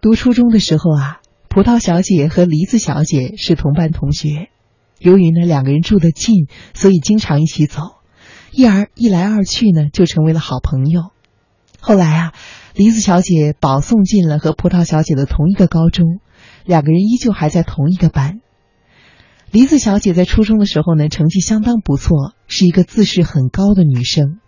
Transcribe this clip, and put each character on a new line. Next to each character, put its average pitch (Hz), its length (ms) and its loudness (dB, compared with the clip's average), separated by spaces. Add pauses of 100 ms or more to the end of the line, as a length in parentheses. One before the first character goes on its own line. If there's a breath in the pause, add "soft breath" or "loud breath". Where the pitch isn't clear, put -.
读 220 140 4
初 247 180 0
中 240 160 2
的 220 100 4
时 156 180 0
候 151 200 0
啊， 139 240 -6 (260)
葡 196 160 0
萄 233 140 2
小 180 240 0
姐 160 260 0
和 175 160 0
梨 165 220 0
子 226 140 0
小 143 240 -2
姐 147 340 -4
是 - 160 -2
同 147 200 -2
班 160 180 -2
同 143 200 -6
学。 151 380 -6 (480)
由 180 220 4
于 175 100 4
呢， 170 160 0
两 151 180 0
个 135 80 -2
人 151 120 0
住 202 160 2
得 165 100 2
近， 175 380 0 (260 loud breath)
所 - 160 2
以 196 80 4
经 208 220 0
常 147 200 -2
一 160 60 0
起 151 220 -2
走。 - 160 -10 (680 soft breath)
一 262 140 2
而-， 202 300 2
一 233 140 0
来 185 200 0
二 214 160 0
去 - 240 0
呢， 151 240 2
就 175 140 2
成 156 180 -2
为 160 80 0
了 160 60 -2
好 127 200 -8
朋 131 280 -2
友。 170 240 -2 (680)
后 - 160 0
来 160 220 2
啊， 165 160 -4 (400 loud breath)
梨 208 160 4
子 226 100 0
小 185 220 2
姐 156 380 0
保 135 200 0
送 208 240 0
进 185 240 0
了 151 120 -2
和 156 140 -2
葡 - 160 -2
萄 175 160 0
小 160 180 0
姐 165 100 -2
的 135 140 -2
同 151 220 0
一 202 40 0
个 196 140 2
高 165 240 0
中， 170 280 -2 (460 soft breath)
两 165 180 0
个 151 80 0
人 170 100 2
依 220 160 0
旧 240 140 -2
还 151 180 -2
在 170 120 0
同 147 300 -2
一 190 40 0
个 175 140 2
班。 156 320 -4 (1120 soft breath)
梨 240 160 4
子 302 100 2
小 208 220 0
姐 180 160 -2
在 180 100 2
初 220 180 0
中 214 140 0
的 208 80 2
时 - 160 -2
候 165 140 0
呢， 151 140 0
成 151 180 -2
绩 180 140 -2
相 220 200 -2
当 233 180 0
不 143 160 -4
错， 147 380 -2 (140)
是 - 180 -2
一 175 60 4
个 185 120 2
自 214 220 -2
视 - 160 -2
很 135 280 -2
高 202 260 0
的 185 80 2
女 127 200 0
生。 151 440 -4